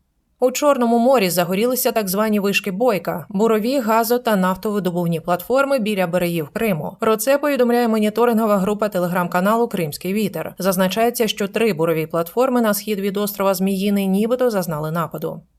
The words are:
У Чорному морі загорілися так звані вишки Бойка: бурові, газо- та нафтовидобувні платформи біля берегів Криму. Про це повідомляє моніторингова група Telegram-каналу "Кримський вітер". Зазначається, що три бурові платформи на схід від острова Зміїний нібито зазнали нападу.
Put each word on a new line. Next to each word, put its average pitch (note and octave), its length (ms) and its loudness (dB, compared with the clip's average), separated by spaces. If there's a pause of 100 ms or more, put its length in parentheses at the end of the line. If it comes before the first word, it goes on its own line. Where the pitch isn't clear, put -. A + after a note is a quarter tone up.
(400)
У B3+ 120 2
Чорному B3 480 2
морі A#3 300 4
загорілися G3+ 600 0
так G#3+ 160 -2
звані G#3 320 0
вишки G3+ 320 -2
Бойка: F#3 580 -2
бурові, A3+ 500 0
газо- A3+ 400 2
та A#3 160 0
нафтовидобувні F#3 840 0
платформи C4 600 0
біля G3 280 0
берегів E3+ 460 -2
Криму. F3 460 -2
Про A3 180 2
це C4+ 200 2
повідомляє A#3+ 500 2
моніторингова A3 680 2
група G#3 300 0
Telegram-каналу F3+ 800 0
"Кримський F3+ 460 -4
вітер". F#3+ 460 -4
Зазначається, G3 680 2
що G3+ 200 -4
три G#3+ 260 0
бурові D#3+ 340 0
платформи A#3+ 540 0
на G#3 120 2
схід G#3 260 -4
від G3 180 -4
острова G3+ 360 0
Зміїний G3 540 0
нібито A3+ 420 0
зазнали D#3+ 420 -4
нападу. D#3+ 500 -6 (180)